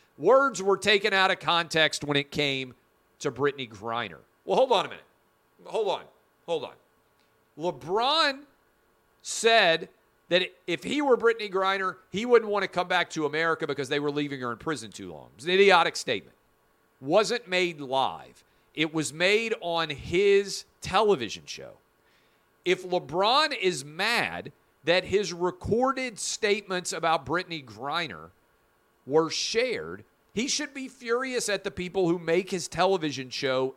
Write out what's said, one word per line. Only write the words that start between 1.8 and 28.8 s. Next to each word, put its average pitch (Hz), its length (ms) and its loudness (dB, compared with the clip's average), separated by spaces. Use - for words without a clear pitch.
when 143 100 0
it 143 160 -2
came 135 420 -4
to 147 100 -4
Brittany 135 380 -2
Griner. 110 520 -8
Well, 190 120 2
hold 262 140 4
on 180 140 2
a 127 40 -10
minute. 87 140 -16
Hold 196 240 -2
on. 151 140 -2
Hold 160 180 -4
on. 76 100 -12
LeBron 240 840 -2
said 190 680 4
that 180 140 4
if 170 180 -4
he 285 180 -2
were 262 160 4
Brittany 226 320 0
Griner, 190 480 0
he 214 160 -4
wouldn't 226 240 6
want 202 140 0
to 185 60 -2
come 180 180 -2
back 175 240 0
to 156 140 -2
America 160 420 -2
because 139 220 -4
they 147 100 0
were 147 120 -2
leaving 143 280 -4
her 123 140 -4
in 110 40 -12
prison 113 340 -8
too 92 200 -12
long. 69 220 -16
It - 40 -20
was 120 80 -14
an 175 60 -2
idiotic 185 460 6
statement. - 380 -6
Wasn't 196 480 0
made 175 320 0
live. 117 600 -4
It 156 200 -2
was 147 180 -2
made 208 480 2
on 165 300 -2
his 196 720 2
television 156 640 0
show. 65 260 -14
If 180 220 0
LeBron 196 720 0
is 180 260 -2
mad 151 680 -4
that 180 220 2
his 175 280 -2
recorded 226 840 -2
statements 202 720 -2
about 160 320 0
Brittany 165 360 -4
Griner 120 680 -8